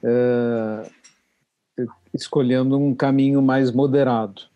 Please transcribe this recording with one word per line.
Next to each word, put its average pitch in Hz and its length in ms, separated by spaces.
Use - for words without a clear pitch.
eh, 120 840
escolhendo 131 640
um 143 160
caminho 139 480
mais 131 300
moderado. 127 680